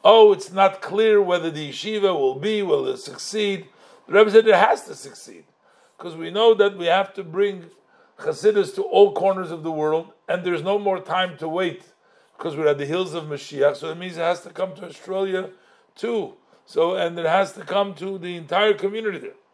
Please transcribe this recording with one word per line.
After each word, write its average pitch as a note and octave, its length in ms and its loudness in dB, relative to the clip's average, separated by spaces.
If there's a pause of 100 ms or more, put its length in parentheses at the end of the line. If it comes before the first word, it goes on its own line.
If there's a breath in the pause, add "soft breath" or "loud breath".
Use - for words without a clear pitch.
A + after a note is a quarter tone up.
"Oh, G#3+ 280 10
it's - 200 -4
not F#3+ 280 2
clear G#3 400 2
whether F3 300 0
the D3+ 200 -10
yeshiva G3+ 440 -2
will C3+ 220 0
be, G#3 260 -2
will D3 240 0
it B2+ 120 -6
succeed." G3 680 -8 (400 soft breath)
The C#3+ 80 -10
Rebbe G#3+ 160 6
said G#3+ 160 6
it G#3+ 80 6
has F#3+ 300 2
to - 100 -14
succeed, F#2 500 -20 (540 soft breath)
'cause F3 160 -14
we E3 160 -10
know A3 240 6
that G3+ 220 2
we F3 100 -4
have F#3+ 280 2
to G3 100 -12
bring F3+ 460 -4 (480 soft breath)
Chassidus G3 580 0
to G3 60 -4
all G3 300 6
corners F#3+ 380 -2
of D#3+ 140 -10
the E3 80 -4
world, D#3 400 -2 (160)
and F3 160 -2
there's F3 180 -2
no G3 160 -2
more G3 220 -2
time F3+ 380 -4
to D#3+ 100 -8
wait, E3+ 340 -4 (560 soft breath)
'cause D#3+ 180 -8
we're D3+ 120 0
at C#3+ 100 2
the C#3+ 80 -6
heels E3 280 -6
of E3 100 -8
Mashiach, C#3+ 520 -2
so D#3 140 -12
it E3 80 -12
means F3+ 180 -12
it E3 40 -10
has F3 220 -2
to - 80 -20
come F#3 260 -8
to G3 100 -16
Australia F#3 640 -6 (460 soft breath)
too. A3 380 -6 (320 soft breath)
So, E3+ 280 0
and E3+ 240 -4
it E3+ 80 -4
has F#3 280 2
to F#3+ 80 -20
come G3 340 -4
to F#3+ 200 -10
the F3 200 -12
entire F#3 380 0
community G3+ 440 -6
there. B2 160 -14 (200)